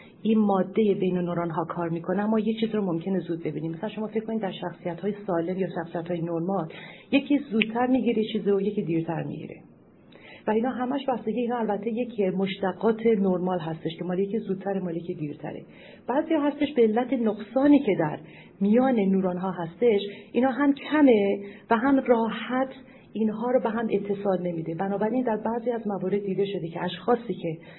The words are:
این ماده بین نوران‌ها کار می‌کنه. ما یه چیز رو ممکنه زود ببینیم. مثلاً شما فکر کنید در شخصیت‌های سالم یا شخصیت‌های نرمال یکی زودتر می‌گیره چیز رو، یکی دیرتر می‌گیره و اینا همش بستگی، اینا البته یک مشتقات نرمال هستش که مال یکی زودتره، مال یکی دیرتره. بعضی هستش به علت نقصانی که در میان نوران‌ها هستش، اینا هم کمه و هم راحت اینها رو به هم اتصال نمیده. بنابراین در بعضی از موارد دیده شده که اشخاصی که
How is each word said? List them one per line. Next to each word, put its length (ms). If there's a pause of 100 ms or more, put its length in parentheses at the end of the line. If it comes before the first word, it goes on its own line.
(220)
این 160
ماده 560
بین 240
نوران‌ها 460
کار 240
می‌کنه. 360
ما 160
یه 200
چیز 140
رو 100
ممکنه 340
زود 240
ببینیم. 300
مثلاً 160
شما 180
فکر 180
کنید 160
در 120
شخصیت‌های 600 (120)
سالم 320
یا 100
شخصیت‌های 540
نرمال 460 (440)
یکی 260
زودتر 480
می‌گیره 360 (100)
چیز 160
رو، 120
یکی 220
دیرتر 400
می‌گیره 340 (880)
و 40
اینا 200
همش 380
بستگی، 320
اینا 180
البته 320
یک 300
مشتقات 840
نرمال 520
هستش 400
که 60
مال 140
یکی 200
زودتره، 420
مال 160
یکی 180
دیرتره. 480 (460)
بعضی 260
هستش 420
به 60
علت 300
نقصانی 680
که 200
در 200 (420)
میان 400
نوران‌ها 500
هستش، 500 (320)
اینا 180
هم 240
کمه 640 (320)
و 60
هم 300
راحت 600 (440)
اینها 380
رو 100
به 100
هم 200
اتصال 520
نمیده. 320
بنابراین 480
در 140
بعضی 340
از 160
موارد 380
دیده 220
شده 220
که 160
اشخاصی 500
که 240 (200)